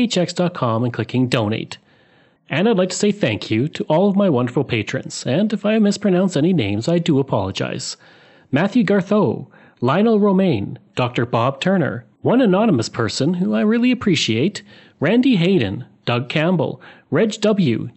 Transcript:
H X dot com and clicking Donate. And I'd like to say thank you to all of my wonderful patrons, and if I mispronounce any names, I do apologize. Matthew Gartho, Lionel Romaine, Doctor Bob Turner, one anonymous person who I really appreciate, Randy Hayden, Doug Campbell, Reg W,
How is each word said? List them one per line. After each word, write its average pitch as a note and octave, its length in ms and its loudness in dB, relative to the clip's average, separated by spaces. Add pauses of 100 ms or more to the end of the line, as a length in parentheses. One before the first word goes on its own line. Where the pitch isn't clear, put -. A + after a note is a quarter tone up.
H A3+ 160 0
X E3+ 140 -2
dot F3 200 -2
com A2+ 300 -2
and A#2+ 100 -2
clicking B2 340 -2
Donate. G#2+ 520 -2 (680)
And F3 220 0
I'd A3 80 2
like F3+ 120 0
to - 60 -10
say G#3 160 2
thank C3+ 380 -2
you A2+ 200 0
to - 160 -8
all F3 220 2
of F#3+ 80 0
my G3+ 140 2
wonderful B2+ 340 0
patrons, - 640 -6
and F3+ 260 0
if G#3 140 -6
I A3 140 2
mispronounce G3 580 2
any E3+ 160 2
names, G#2+ 340 -2
I E3+ 120 2
do E3 180 2
apologize. G2+ 800 -4 (540)
Matthew G3 320 2
Gartho, G3+ 640 0 (340)
Lionel G3+ 380 2
Romaine, F#3 580 2 (160)
Doctor B2 320 -2
Bob A#2+ 340 -2
Turner, E3+ 460 -2 (160)
one G#3+ 200 2
anonymous G3 460 2
person C3 460 -2
who G3 220 -2
I A3 60 0
really A#3 300 2
appreciate, E3+ 680 0 (380)
Randy A#3 380 2
Hayden, C#3 480 0 (200)
Doug A#2+ 240 -2
Campbell, D#3 500 0 (300)
Reg G#3 320 0
W, D#3+ 560 0